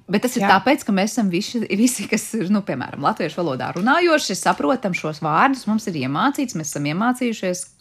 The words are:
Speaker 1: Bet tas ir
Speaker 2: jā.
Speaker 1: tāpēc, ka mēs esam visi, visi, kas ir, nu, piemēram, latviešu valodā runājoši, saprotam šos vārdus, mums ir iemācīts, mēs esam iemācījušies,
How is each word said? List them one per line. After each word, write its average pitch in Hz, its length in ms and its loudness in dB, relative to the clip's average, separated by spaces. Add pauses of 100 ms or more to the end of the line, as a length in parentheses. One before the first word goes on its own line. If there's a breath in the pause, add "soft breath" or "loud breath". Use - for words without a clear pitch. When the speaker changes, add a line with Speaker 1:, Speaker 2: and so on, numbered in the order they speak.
Speaker 1:
Bet 202 140 2
tas 247 140 -2
ir 226 60 2
Speaker 2:
jā. 202 100 4
Speaker 1:
tāpēc, 254 320 4
ka 220 80 0
mēs 196 200 2
esam 214 180 0
visi, 202 300 -2
visi, 214 480 0
kas - 260 -2
ir, 190 160 -2
nu, 208 120 4
piemēram, 143 380 -6
latviešu 170 420 -2
valodā 131 320 -4
runājoši, 294 640 2
saprotam 262 560 0
šos 156 280 -6
vārdus, 214 460 2
mums 214 200 0
ir 185 80 -4
iemācīts, 180 640 -2
mēs 156 160 -6
esam 147 120 -4
iemācījušies, 208 840 -2 (140)